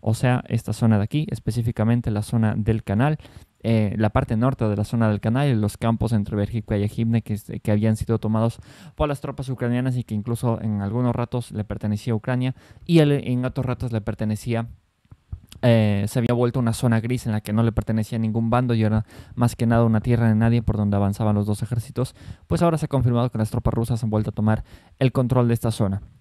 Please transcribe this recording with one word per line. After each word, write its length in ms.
o 140
sea, 320
esta 260
zona 260
de 60
aquí, 260
específicamente 800
la 120
zona 340
del 280
canal, 340
eh, 300
la 140
parte 260
norte 320
de 80
la 80
zona 240
del 120
canal 280
y 60
los 240
campos 340
entre 240
Berjivka 400
y 100
Yahipne 360
que, 160
que 100
habían 240
sido 220
tomados 400
por 140
las 140
tropas 260
ucranianas 480
y 80
que 100
incluso 460
en 220
algunos 340
ratos 340
le 140
pertenecía 480
a 40
Ucrania 380
y 140
el, 140
en 340
otros 180
ratos 260
le 120
pertenecía, 680
eh, 460
se 100
había 160
vuelto 260
una 140
zona 260
gris 240
en 80
la 80
que 140
no 80
le 100
pertenecía 440
a 40
ningún 300
bando 240
y 80
era 240
más 220
que 100
nada 180
una 180
tierra 260
de 60
nadie 260
por 160
donde 220
avanzaban 360
los 120
dos 160
ejércitos, 520
pues 140
ahora 160
se 80
ha 40
confirmado 420
que 80
las 120
tropas 220
rusas 320
han 60
vuelto 180
a 60
tomar 280
el 120
control 380
de 60
esta 160
zona. 320